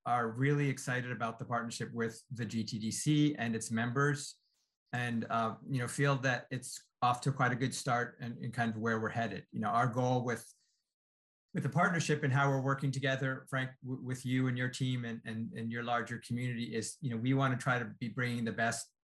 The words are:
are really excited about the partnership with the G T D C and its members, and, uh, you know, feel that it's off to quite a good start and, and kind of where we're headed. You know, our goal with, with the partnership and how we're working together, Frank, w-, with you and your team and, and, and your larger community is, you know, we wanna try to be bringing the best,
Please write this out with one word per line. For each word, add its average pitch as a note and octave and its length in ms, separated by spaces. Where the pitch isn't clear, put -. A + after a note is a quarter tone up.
are A#2+ 240
really C#3 400
excited B2 420
about A#2 280
the - 60
partnership A#2 460
with A2+ 300
the A#2 120
G A2 180
T A2+ 140
D A2 140
C D3 480
and A#2 160
its A2 160
members, C#3 640
and, A#2+ 360
uh, A2+ 240
you C3+ 120
know, B2 80
feel C#3 300
that B2+ 340
it's - 320
off B2 200
to C#3 100
quite B2+ 200
a B2+ 40
good A#2+ 180
start A#2+ 480
and, A#2+ 160
and - 160
kind A#2 160
of A2 80
where A2+ 220
we're A2 100
headed. G2+ 420
You A2 100
know, G#2+ 80
our B2 180
goal B2 360
with, A#2 220
with D3+ 80
the C#3 60
partnership E3 540
and C#3+ 80
how C#3 180
we're C3+ 120
working C3+ 300
together, C3 580
Frank, C3 220
w-, B2+ 200
with B2+ 200
you C3 240
and B2 100
your B2+ 120
team B2+ 360
and, A2+ 200
and, A2+ 280
and A2+ 180
your A#2+ 120
larger A#2+ 420
community A#2+ 400
is, A2+ 360
you C3 80
know, A#2 80
we B2 160
wanna C3+ 240
try B2 220
to A2+ 60
be A#2+ 80
bringing A#2+ 380
the A2+ 60
best, A2+ 360